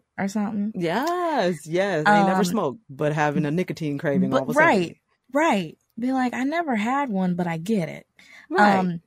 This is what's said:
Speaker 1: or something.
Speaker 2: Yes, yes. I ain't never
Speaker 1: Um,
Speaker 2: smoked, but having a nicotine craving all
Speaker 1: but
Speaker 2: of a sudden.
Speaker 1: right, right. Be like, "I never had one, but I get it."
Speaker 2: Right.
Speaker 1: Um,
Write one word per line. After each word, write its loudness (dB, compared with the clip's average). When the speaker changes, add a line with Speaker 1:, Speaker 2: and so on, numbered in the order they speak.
Speaker 1:
or -2
something. -4
Speaker 2:
Yes, -2
yes. -2
I 6
ain't 4
never 2
Speaker 1:
Um, 2
Speaker 2:
smoked, -2
but -2
having 0
a -2
nicotine -4
craving 0
all 2
Speaker 1:
but -2
Speaker 2:
of -12
a -2
sudden. 6
Speaker 1:
right, 2
right. 0
Be -2
like, 0
"I -4
never 0
had 0
one, 0
but -2
I -4
get -2
it." -14
Speaker 2:
Right. 4
Speaker 1:
Um, -2